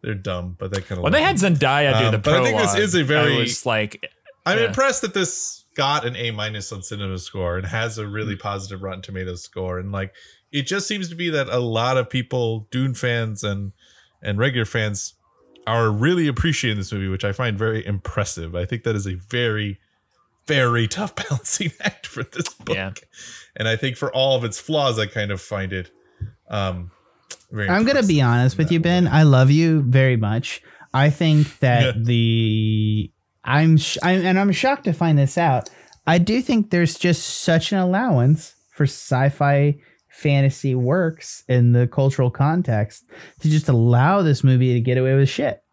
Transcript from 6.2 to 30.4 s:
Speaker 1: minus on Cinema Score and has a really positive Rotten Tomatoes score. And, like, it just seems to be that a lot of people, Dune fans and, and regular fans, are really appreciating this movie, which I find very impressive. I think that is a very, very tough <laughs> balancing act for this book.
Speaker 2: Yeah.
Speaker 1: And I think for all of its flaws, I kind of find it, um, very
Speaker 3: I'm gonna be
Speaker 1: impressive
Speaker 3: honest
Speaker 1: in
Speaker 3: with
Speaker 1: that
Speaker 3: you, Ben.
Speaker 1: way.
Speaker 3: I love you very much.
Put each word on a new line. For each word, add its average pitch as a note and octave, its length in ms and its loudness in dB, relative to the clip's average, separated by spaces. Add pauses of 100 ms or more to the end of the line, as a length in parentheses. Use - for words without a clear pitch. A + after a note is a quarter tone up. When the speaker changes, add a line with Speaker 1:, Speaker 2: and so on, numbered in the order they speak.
Speaker 1:
minus G#2+ 400 -8
on G2 100 -12
Cinema G2 380 -8
Score F2+ 380 -6
and F#2 100 -8
has A2 300 -6
a G#2+ 100 -8
really G#2 280 -6
positive F#2+ 480 -10
Rotten F#2+ 180 -10
Tomatoes F#2 420 -10
score. F#2 360 -8
And, F#2+ 120 -8
like, G2 220 -6 (380)
it C#3+ 120 -4
just G3 240 -4
seems G3 220 -8
to E3+ 60 -14
be F3 140 -6
that D3 200 -2
a B2 100 -2
lot A#2+ 380 0
of B2 120 -2
people, A#2 600 -4
Dune B2+ 240 -2
fans A#2 480 -4
and, G2+ 280 -6 (500)
and G2+ 160 -4
regular B2 280 0
fans, G#2+ 480 -6 (540)
are A2+ 240 2
really D3+ 360 2
appreciating C3 500 -2
this G2 140 -6
movie, G2 160 -4
which F#2+ 180 -4
I G2+ 60 -2
find A2 260 -4
very A2 280 -2
impressive. F#2 680 -6
I F2+ 100 -4
think A2+ 180 -8
that A2+ 120 -2
is G2+ 120 -4
a F#2+ 80 -6
very, G#2+ 640 -4 (680)
very A#2+ 440 2
tough - 260 -8
<laughs> - 140 -10
balancing - 500 -4
act - 280 -8
for - 160 -10
this - 260 -6
book. - 260 -8
Speaker 2:
Yeah. F#2+ 160 -8 (640)
Speaker 1:
And A2+ 120 -4
I A2+ 100 0
think B2+ 200 -4
for C#3 140 -6
all C3 240 2
of A#2+ 80 -2
its A2 160 -6
flaws, C#3 400 0
I G#2+ 60 0
kind G2+ 260 -6
of F#2+ 80 -6
find F#2+ 320 -8
it, F#2 200 -8 (580)
um, F#2 420 -6 (600)
very G#2 180 -4
Speaker 3:
I'm G3+ 160 2
gonna C4+ 180 2
be E3+ 160 2
Speaker 1:
impressive C3 60 4
Speaker 3:
honest A#2+ 300 2
Speaker 1:
in - 20 -12
Speaker 3:
with D#3 120 2
Speaker 1:
that F3 40 2
Speaker 3:
you, E3 60 2
Ben. F3 260 2
Speaker 1:
way. - 60 0
Speaker 3:
I D#3 120 6
love C3+ 280 8
you D#3+ 320 4
very B2+ 340 4
much. A2 440 -2 (320)